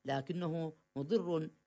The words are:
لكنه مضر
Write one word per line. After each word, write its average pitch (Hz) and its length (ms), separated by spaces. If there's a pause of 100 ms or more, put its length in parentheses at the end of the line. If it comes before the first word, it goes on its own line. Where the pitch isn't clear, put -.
لكنه 160 680 (220)
مضر 165 540 (180)